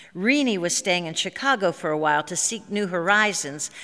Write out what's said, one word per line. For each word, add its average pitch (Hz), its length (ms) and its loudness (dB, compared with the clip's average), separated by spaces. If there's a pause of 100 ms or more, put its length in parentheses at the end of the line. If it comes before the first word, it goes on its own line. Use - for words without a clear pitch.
(140)
Renee 240 440 2
was 170 180 -2
staying 180 300 0
in 160 80 -6
Chicago 196 580 0
for 160 200 -4
a 156 60 0
while 151 260 2
to 180 120 -8
seek - 320 -4
new 208 200 -2
horizons, 175 840 0 (140)